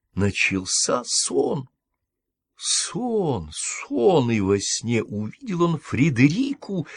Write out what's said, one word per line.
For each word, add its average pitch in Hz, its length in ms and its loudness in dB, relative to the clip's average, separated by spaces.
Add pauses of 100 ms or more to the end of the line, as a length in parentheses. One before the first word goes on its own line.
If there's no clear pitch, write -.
(140)
начался 95 880 0
сон. 233 640 -2 (880)
Сон, 170 960 -2
сон, 190 800 2
и 110 100 2
во 98 200 2
сне 113 420 -2
увидел 170 600 -6
он 170 180 2
Фредерику, 170 1080 2 (100)